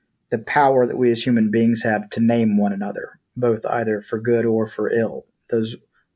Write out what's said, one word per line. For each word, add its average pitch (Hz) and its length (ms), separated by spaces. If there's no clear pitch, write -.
the 123 80
power 135 460
that 120 120
we 123 160
as 113 100
human 110 300
beings 113 320
have 107 260
to 117 100
name 113 360
one 101 160
another, 101 480
both 120 300
either 110 340
for 110 180
good 117 260
or 113 220
for 110 240
ill. 98 340
Those 113 260